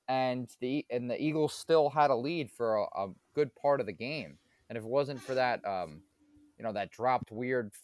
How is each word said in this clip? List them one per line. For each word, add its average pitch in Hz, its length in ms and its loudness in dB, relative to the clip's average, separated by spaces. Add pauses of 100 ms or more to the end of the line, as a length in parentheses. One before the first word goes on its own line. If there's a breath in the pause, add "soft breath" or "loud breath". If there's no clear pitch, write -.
and 127 420 0 (100)
the, 131 300 -2
and 120 200 -2
the 117 140 -2
Eagles 151 300 2
still 156 360 4
had 147 200 6
a 135 60 4
lead 139 360 -2
for 110 280 0
a, 101 40 2
a 98 240 -4 (260)
good 143 220 0
part 143 240 2
of 117 60 -2
the 101 80 -6
game. 110 460 -8 (280)
And 113 100 -8
if 110 60 -6
it 113 60 -8
wasn't 135 320 0
for 131 140 -4
that, 123 300 2
um, 90 360 -6 (560)
you 110 80 -8
know, 110 80 -4
that 101 180 -4
dropped 120 400 0
weird 120 400 -2 (120)